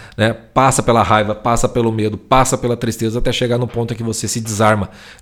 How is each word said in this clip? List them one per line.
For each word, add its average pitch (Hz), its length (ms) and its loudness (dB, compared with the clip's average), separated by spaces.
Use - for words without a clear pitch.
né? 110 160 2
Passa - 500 0
pela 117 180 4
raiva, 107 320 2
passa 117 360 0
pelo 113 220 0
medo, 107 260 -2
passa 131 400 2
pela 120 180 -2
tristeza, 113 440 -4
até 123 120 0
chegar 120 260 -2
no 123 100 -2
ponto 117 260 -6
em 107 40 -8
que 110 60 -8
você 113 240 -4
se 113 140 -6
desarma, 107 480 0